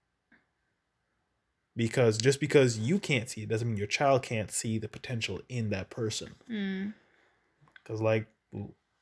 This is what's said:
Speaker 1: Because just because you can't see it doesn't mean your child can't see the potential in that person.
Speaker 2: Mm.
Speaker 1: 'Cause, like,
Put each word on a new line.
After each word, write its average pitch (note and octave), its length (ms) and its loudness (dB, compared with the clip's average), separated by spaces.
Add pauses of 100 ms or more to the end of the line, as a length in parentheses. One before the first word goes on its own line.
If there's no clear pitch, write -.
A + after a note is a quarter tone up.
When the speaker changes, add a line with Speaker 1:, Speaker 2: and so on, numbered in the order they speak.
(1700)
Speaker 1:
Because A2+ 440 4
just C3+ 200 4
because C3+ 400 4
you C#3 200 0
can't C3 320 -2
see A2 120 -10
it G#2+ 60 -8
doesn't A2+ 180 0
mean A2 120 -2
your G2+ 80 -2
child C#3 360 4
can't A2 280 -4
see A2 280 -2
the A2 100 -6
potential A2 600 -6
in A#2 220 -4
that F#2+ 200 -4
person. - 440 -6 (140)
Speaker 2:
Mm. G3+ 460 -4 (920)
Speaker 1:
'Cause, A2 160 -6
like, A2 260 2 (760)